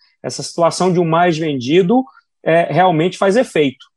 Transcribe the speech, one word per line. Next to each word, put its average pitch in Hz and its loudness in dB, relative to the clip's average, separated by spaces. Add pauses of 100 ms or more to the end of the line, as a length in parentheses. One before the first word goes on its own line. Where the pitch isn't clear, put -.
(220)
Essa 135 -10
situação 170 -2
de 175 0
um 175 0
mais 165 0
vendido, 165 0 (380)
é, 165 0
realmente 175 0
faz 196 0
efeito. 165 -2 (120)